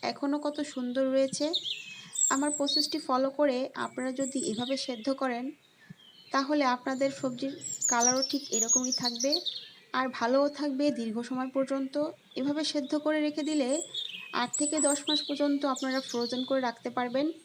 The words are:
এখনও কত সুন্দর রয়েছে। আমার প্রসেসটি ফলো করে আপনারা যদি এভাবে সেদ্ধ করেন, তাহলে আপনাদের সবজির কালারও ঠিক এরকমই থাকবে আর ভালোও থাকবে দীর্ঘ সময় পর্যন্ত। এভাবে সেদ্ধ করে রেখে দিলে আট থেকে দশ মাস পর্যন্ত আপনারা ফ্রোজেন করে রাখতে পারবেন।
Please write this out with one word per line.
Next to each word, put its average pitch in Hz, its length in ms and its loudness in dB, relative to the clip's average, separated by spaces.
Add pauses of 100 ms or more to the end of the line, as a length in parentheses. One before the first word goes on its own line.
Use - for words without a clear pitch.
(120)
এখনও 285 340 -2
কত 294 120 -2 (160)
সুন্দর 247 320 0 (100)
রয়েছে। 269 300 2 (880)
আমার 294 220 0
প্রসেসটি 294 400 0 (100)
ফলো 262 300 2
করে 285 200 4 (280)
আপনারা 254 340 -4
যদি 269 200 -2 (120)
এভাবে 247 240 -2 (100)
সেদ্ধ 233 220 -4 (140)
করেন, 247 240 -2 (880)
তাহলে 277 300 4 (120)
আপনাদের 269 340 0 (100)
সবজির 269 340 -2 (380)
কালারও 254 300 4 (100)
ঠিক 277 120 -2 (140)
এরকমই 254 460 2
থাকবে 240 280 0 (680)
আর 262 60 2 (120)
ভালোও 262 300 4 (120)
থাকবে 285 260 2 (140)
দীর্ঘ 226 180 -2 (120)
সময় 262 260 -2
পর্যন্ত। 269 400 0 (440)
এভাবে 285 220 0 (100)
সেদ্ধ 294 200 -2 (140)
করে 311 200 4
রেখে 302 240 -2
দিলে 294 200 2 (720)
আট 247 80 -2 (100)
থেকে 302 160 0 (120)
দশ 285 200 2
মাস 294 200 2
পর্যন্ত 285 340 2 (120)
আপনারা 262 260 -2 (100)
ফ্রোজেন 240 400 -2
করে 269 180 2
রাখতে 240 300 -4
পারবেন। 247 300 0 (180)